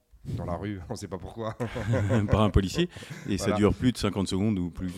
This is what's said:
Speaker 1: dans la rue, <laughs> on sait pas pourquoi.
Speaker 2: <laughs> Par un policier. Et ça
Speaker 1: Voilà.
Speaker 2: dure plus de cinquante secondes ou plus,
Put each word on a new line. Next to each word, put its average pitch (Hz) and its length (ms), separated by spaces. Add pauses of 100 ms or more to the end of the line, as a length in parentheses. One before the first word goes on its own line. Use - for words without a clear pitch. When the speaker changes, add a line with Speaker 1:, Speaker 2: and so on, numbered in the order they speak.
(380)
Speaker 1:
dans 85 80
la 87 100
rue, 98 300
<laughs> - 40
on 113 60
sait 98 120
pas 92 100
pourquoi. 110 400
Speaker 2:
<laughs> 113 720
Par 101 120
un 104 100
policier. 110 380 (380)
Et 101 120
ça 98 60
Speaker 1:
Voilà. 101 120
Speaker 2:
dure 98 160
plus 127 180
de - 60
cinquante 98 300
secondes 98 320
ou 87 100
plus, 90 280